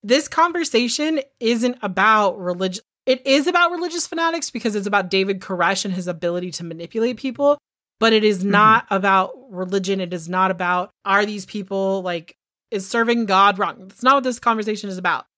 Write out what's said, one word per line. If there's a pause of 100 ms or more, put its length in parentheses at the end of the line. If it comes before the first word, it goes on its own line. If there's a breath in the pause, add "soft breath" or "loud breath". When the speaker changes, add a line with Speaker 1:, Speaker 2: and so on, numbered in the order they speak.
Speaker 1:
this
conversation (200)
isn't
about
religion. (220)
It
is
about
religious
fanatics
because
it's
about
David
Koresh
and
his
ability
to
manipulate
people, (420)
but
it
is
Speaker 2:
Mm-hmm.
Speaker 1:
not
about (180)
religion.
It
is
not
about, (160)
are
these
people,
like, (380)
is
serving
God
wrong?
That's
not
what
this
conversation
is
about. (120)